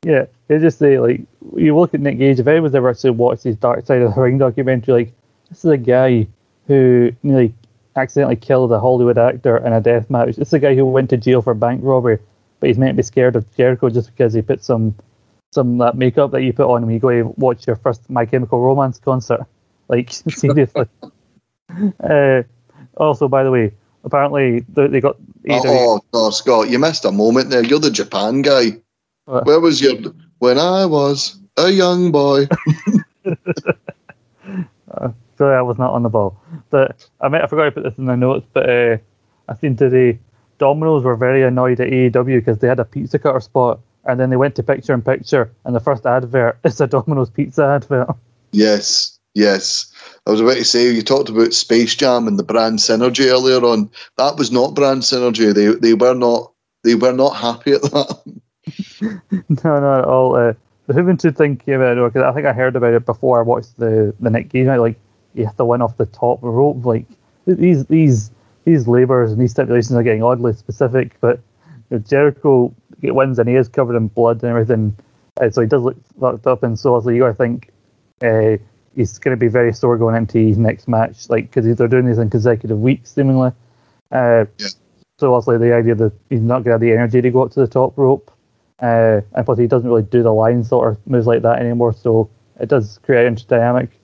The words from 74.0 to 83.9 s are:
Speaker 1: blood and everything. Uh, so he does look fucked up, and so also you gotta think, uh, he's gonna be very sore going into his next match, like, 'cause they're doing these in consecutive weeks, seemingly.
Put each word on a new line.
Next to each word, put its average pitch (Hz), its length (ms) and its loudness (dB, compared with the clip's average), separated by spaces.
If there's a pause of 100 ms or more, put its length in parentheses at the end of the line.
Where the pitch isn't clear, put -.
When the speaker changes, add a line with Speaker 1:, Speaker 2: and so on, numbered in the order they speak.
Speaker 1:
blood 117 340 0
and 120 80 -4
everything. 110 440 -2 (460)
Uh, 117 100 2
so 120 120 -2
he 113 60 0
does 131 140 0
look 127 140 -4 (240)
fucked 120 260 -2
up, 127 160 0
and 113 160 -4
so 123 160 0
also 120 160 -2
you 120 100 0
gotta 120 140 2
think, 120 360 -4 (520)
uh, 110 340 2 (380)
he's 117 240 -4
gonna 127 180 -4
be 117 120 0
very 120 240 2
sore 120 240 0
going 113 200 0
into 113 220 -2
his 110 200 2
next 113 300 -2
match, 113 420 -4
like, 117 200 -2
'cause 120 140 -2 (120)
they're 120 120 0
doing 127 180 2
these 117 120 0
in 113 120 -2
consecutive 110 500 -2
weeks, 127 320 -2
seemingly. 131 400 0 (600)